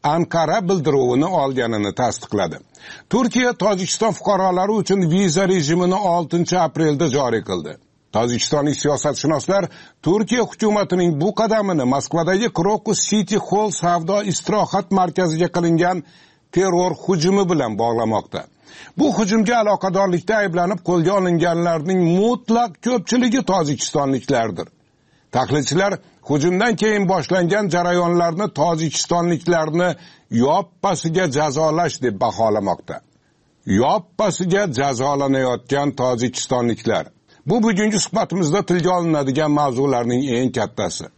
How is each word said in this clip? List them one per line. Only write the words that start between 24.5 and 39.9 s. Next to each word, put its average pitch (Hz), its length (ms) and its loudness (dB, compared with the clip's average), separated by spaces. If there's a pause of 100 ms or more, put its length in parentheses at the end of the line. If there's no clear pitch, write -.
Tahlilchilar 139 600 0 (280)
hujumdan 180 540 0
keyin 208 340 2
boshlangan 185 600 0
jarayonlarni 175 840 0
tojikistonliklarni 170 1400 0 (420)
yoppasiga 170 960 0
jazolash 151 760 0
deb 117 200 0
baholamoqda. 107 760 -2 (720)
Yoppasiga 180 960 0 (100)
jazolanayotgan 135 1160 -2
tojikistonliklar. 120 1120 -2 (400)
Bu 208 180 2
bugungi 214 360 2
suhbatimizda 180 680 -2
tilga 175 260 0
olinadigan 151 600 0
mavzularning 131 760 0